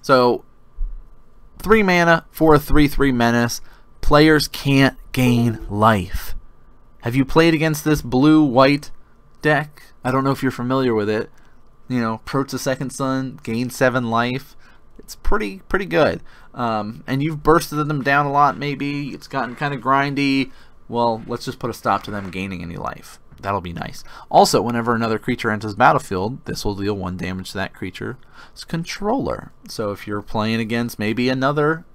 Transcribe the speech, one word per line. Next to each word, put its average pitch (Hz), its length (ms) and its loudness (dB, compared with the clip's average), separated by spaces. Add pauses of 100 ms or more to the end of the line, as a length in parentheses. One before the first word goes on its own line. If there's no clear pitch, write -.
So, 123 420 4 (1120)
three 214 240 4
mana 170 480 4
for 156 240 6
a 147 60 6
three 151 260 4
three 139 260 2
menace. 117 480 2 (400)
Players 151 460 6
can't 139 500 2 (140)
gain 120 580 0
life. 104 680 0 (640)
Have 123 160 -4
you 135 80 4
played 165 300 4
against 156 300 -2
this 151 180 2
blue-white 139 920 4 (500)
deck? 151 400 0 (220)
I 127 80 -2
don't 135 100 0
know 139 80 2
if 135 140 -2
you're 127 80 0
familiar 127 420 0
with 107 160 0
it. 107 180 -2 (600)
You 127 120 -2
know, 113 140 -4
approach 135 380 -6
the 131 60 -6
second 131 320 -4
sun, 131 520 -6
gain 120 280 -4
seven 123 380 0
life. 120 480 -4 (400)
It's - 200 -18
pretty, 202 520 0
pretty 190 180 -2
good. 151 340 2 (340)
Um, 113 540 -6
and 135 120 -2
you've 151 220 -4
bursted 156 360 2
them 147 240 -2
down 143 240 2
a 139 60 -4
lot, 143 240 4
maybe. 143 520 -6
It's - 180 -14
gotten 123 300 -8
kinda 143 200 -4
grindy. 135 760 0 (360)
Well, 117 380 -2
let's 120 180 -8
just 123 140 -8
put 120 120 -6
a 107 40 -8
stop 101 300 -2
to 101 80 -12
them 98 180 -8
gaining 92 320 -8
any 87 140 -12
life. - 420 -12 (220)
That'll 98 200 -4
be 87 120 -10
nice. - 320 -12 (260)
Also, 160 320 4
whenever 117 320 -2
another 113 240 0
creature 120 320 -2
enters 107 220 -4
the 104 60 -10
battlefield, 123 680 0
this - 200 -8
will 104 120 -2
deal 98 180 -4
one 92 220 -8
damage 92 340 -8
to - 80 -8
that 95 160 -6
creature's 107 420 -10 (520)
controller. 170 840 -6 (160)
So 107 220 -6
if 98 160 -12
you're 104 160 -6
playing 110 380 -4
against 117 380 -4
maybe 110 300 -2
another 147 560 -2 (100)